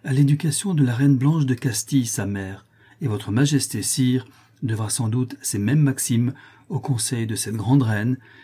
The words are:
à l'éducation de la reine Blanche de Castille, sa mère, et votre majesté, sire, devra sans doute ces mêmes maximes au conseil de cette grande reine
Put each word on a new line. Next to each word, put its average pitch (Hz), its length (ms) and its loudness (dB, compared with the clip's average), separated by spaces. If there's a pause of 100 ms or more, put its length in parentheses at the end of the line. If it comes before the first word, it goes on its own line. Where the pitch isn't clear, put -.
à 143 100 -2
l'éducation 147 600 2
de 143 100 4
la 120 120 0
reine 139 220 4
Blanche 143 280 2
de 127 80 0
Castille, 123 540 -2
sa 104 180 -4
mère, 98 400 -8 (360)
et 143 60 -4
votre 104 240 -4
majesté, 131 520 2
sire, 127 420 0 (380)
devra 110 260 -4
sans 110 200 -2
doute 127 320 -2
ces - 180 -4
mêmes 120 220 2
maximes 120 520 0 (360)
au 156 100 -4
conseil 117 480 -4
de 107 80 -4
cette 107 200 -6
grande 120 280 2
reine 110 340 0 (260)